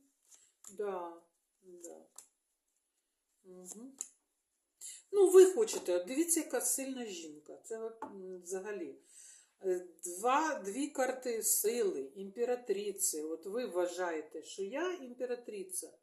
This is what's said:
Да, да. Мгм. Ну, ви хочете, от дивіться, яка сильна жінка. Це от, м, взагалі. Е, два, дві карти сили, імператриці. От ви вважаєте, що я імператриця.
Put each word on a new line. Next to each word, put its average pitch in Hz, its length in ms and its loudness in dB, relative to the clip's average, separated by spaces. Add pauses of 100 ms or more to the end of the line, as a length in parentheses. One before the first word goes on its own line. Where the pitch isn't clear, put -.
(760)
Да, 175 440 -4 (420)
да. 170 420 -18 (1400)
Мгм. 190 540 -14 (1120)
Ну, 392 180 6
ви 370 160 12
хочете, - 500 2
от 180 120 0
дивіться, 320 320 2
яка 269 220 -2
сильна 262 440 -2
жінка. 156 580 -12
Це 226 160 -8
от, 226 240 -10
м, 185 380 -12
взагалі. 185 540 -6 (680)
Е, 180 260 0 (160)
два, 247 640 2
дві 254 220 -2
карти 254 560 -2
сили, 196 720 2
імператриці. 202 1040 -2
От 160 240 -6
ви 226 200 -4
вважаєте, 175 800 -2
що - 200 -8
я 302 300 -2
імператриця. 240 960 -8 (140)